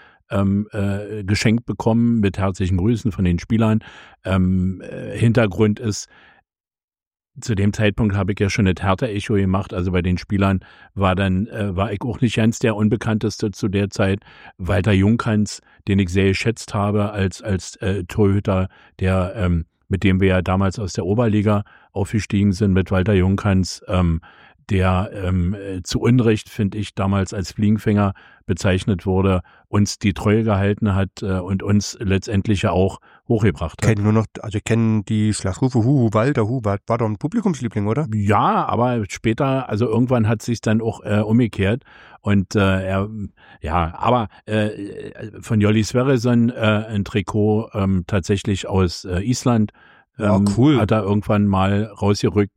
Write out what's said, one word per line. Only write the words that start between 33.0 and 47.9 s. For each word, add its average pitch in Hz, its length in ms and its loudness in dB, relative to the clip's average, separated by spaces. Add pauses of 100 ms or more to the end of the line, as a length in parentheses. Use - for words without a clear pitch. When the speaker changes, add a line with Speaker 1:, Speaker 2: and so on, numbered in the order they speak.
Speaker 1:
hochgebracht 98 520 0
hat. 113 140 2
Speaker 2:
Kenn 101 80 -2
nur 107 80 2
noch, 110 140 2 (160)
also 104 160 -8
ich - 80 -6
kenn 110 400 0
die 107 280 0
Schlachrufe, 123 460 -2
„Hu, 131 200 2
Hu, 117 120 2
Walter, 113 380 0
Hu“, 123 160 -4
war, 101 200 -2
war 117 120 -2
doch 117 80 0
ein 104 120 -4
Publikumsliebling, 131 680 -4
oder? 143 260 -2
Speaker 1:
Ja, 117 520 2
aber 117 420 0
später, 135 640 -2
also 113 180 0
irgendwann 117 400 2
hat 113 140 0
sich's 117 180 -4
dann 113 220 0
auch, 110 200 -4
äh, 104 180 0
umgekehrt. 107 640 2 (360)
Und, 101 360 0
äh, 95 300 2
er, 98 240 -2 (520)
ja, 82 360 -2
aber, 113 300 0 (180)
äh, 107 920 -6
von 107 220 0
Jolli 107 240 4
Sverrisson, 123 640 2
äh, - 40 -6 (360)
ein 104 160 -2
Trikot, 107 680 0
ähm, 95 320 0